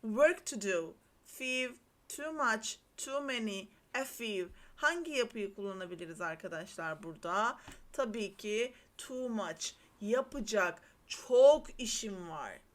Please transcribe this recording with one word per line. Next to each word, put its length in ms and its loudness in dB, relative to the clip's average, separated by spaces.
work 440 4
to 160 -6
do. 320 0
Few, 500 -4
too 260 -8
much, 420 0
too 240 -4
many, 460 -4
a 100 -2
few. 420 -4
Hangi 360 0
yapıyı 440 -2
kullanabiliriz 680 -8
arkadaşlar 800 -8
burada? 560 -2
Tabii 440 -2
ki 360 -2
too 320 -6
much. 420 -4
Yapacak 800 0
çok 600 8
işim 520 -6
var. 300 -8